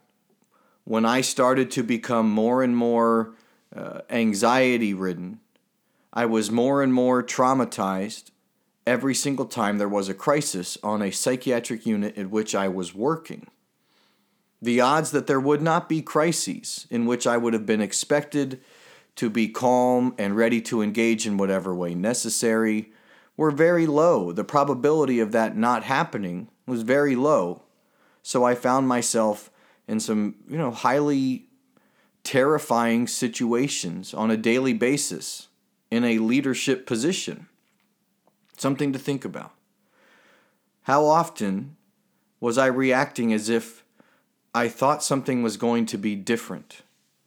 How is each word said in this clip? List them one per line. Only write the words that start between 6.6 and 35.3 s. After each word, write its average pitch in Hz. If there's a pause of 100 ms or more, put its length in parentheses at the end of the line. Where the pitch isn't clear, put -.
and 131
more 127
traumatized 110 (600)
every 123
single 135
time 104
there 101
was 101
a 95
crisis 143
on 104
a 98
psychiatric 123
unit 104
in 98
which 107
I 98
was 92
working. 147 (1160)
The 120
odds 151
that 135
there 135
would 147
not 165
be 160
crises -
in 117
which 120
I 120
would 117
have 110
been 110
expected 135 (560)
to 120
be 110
calm 127
and 101
ready 117
to 113
engage 113
in 101
whatever 95
way 87
necessary 110 (440)
were 156
very 165
low. 147
The 95
probability 139
of 110
that 113
not 117
happening 117 (200)
was 120
very 139
low. 120 (640)
So 127
I 123
found 127
myself 113 (340)
in 110
some, 107 (140)
you 151
know, 135
highly 135 (800)
terrifying 123
situations 117
on 110
a 110
daily 120
basis 120 (460)